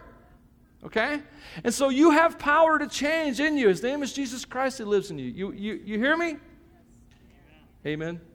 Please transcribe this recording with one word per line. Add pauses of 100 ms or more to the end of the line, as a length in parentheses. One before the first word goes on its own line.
(840)
Okay? (440)
And
so
you
have
power
to
change
in
you.
His
name
is
Jesus
Christ.
He
lives
in
you.
You,
you,
you
hear
me? (1500)
Amen. (140)